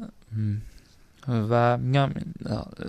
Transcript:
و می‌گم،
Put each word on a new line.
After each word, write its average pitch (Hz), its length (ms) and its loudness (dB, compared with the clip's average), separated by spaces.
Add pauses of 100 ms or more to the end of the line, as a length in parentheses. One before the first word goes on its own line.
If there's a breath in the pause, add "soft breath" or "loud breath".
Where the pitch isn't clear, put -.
(1300 soft breath)
و 120 500 4
می‌گم، 135 320 2 (800)